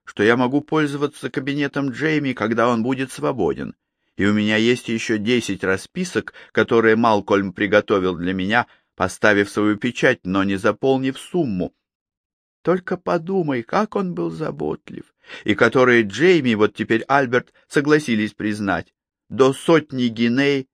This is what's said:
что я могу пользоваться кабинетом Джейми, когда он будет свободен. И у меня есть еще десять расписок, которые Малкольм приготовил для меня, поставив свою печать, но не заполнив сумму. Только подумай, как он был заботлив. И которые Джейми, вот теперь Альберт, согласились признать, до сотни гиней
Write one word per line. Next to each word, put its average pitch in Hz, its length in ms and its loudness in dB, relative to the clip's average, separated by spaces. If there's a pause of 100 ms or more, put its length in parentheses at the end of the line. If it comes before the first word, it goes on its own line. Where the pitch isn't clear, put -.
что - 180 -8
я 113 140 4
могу 127 240 0
пользоваться 143 720 -4
кабинетом 143 600 -4
Джейми, 143 420 -2
когда 113 340 0
он 117 160 0
будет 131 300 -4
свободен. 90 600 -4 (440)
И 95 80 0
у 104 80 2
меня 107 240 0
есть 120 320 0
еще 113 280 -2
десять 107 460 -2
расписок, 104 720 -4 (180)
которые 110 460 4
Малкольм 101 560 2
приготовил 98 640 2
для 90 180 -4
меня, 101 340 0 (300)
поставив 101 520 2
свою 104 280 0
печать, 123 480 0
но 95 180 0
не 98 140 -2
заполнив 131 600 0
сумму. 107 560 -4 (880)
Только 185 360 -2
подумай, 170 640 -2
как 208 320 -4
он 175 180 -4
был 170 160 -6
заботлив. 151 840 -8 (300)
И 104 120 2
которые 120 480 6
Джейми, 127 500 2
вот 104 220 2
теперь 113 320 0
Альберт, 131 460 0 (140)
согласились 139 640 0
признать, 101 600 -4 (360)
до 131 240 2
сотни 135 540 0
гиней 127 680 0